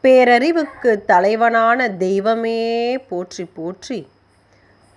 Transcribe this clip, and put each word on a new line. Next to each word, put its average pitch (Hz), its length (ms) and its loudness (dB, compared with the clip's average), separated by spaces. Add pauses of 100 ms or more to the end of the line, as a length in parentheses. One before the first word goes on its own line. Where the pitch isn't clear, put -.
பேரறிவுக்கு 254 1000 2
தலைவனான 226 920 2
தெய்வமே 226 1000 -2 (100)
போற்றி 185 380 -10
போற்றி. 180 600 -12 (880)